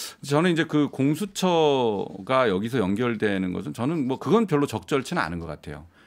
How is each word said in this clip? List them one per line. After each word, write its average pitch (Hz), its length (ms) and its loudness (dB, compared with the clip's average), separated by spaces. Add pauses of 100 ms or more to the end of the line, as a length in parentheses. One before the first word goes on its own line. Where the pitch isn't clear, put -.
(220)
저는 147 300 2
이제 156 120 2
그 151 240 2
공수처가 135 1600 2
여기서 110 300 0
연결되는 101 760 0
것은 92 220 -6
저는 139 320 -2
뭐 131 120 -2
그건 208 280 2
별로 143 200 2
적절치는 135 560 -2
않은 85 160 -4
것 82 80 -8
같아요. 76 400 -12 (200)